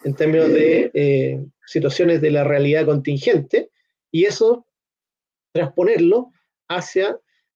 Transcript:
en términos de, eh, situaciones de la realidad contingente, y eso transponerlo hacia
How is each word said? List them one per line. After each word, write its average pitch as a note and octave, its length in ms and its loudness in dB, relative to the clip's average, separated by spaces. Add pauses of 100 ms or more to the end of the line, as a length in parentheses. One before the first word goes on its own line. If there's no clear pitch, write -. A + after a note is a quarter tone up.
en C#3 100 -4
términos D#3 380 2
de, - 400 2
eh, C3+ 520 0 (200)
situaciones D#3+ 560 0
de D3+ 100 0
la D3 140 0
realidad C#3+ 400 0
contingente, D3 840 -2 (420)
y E3 120 0
eso A3+ 420 0 (840)
transponerlo F3 800 0 (380)
hacia F#3 500 -4 (360)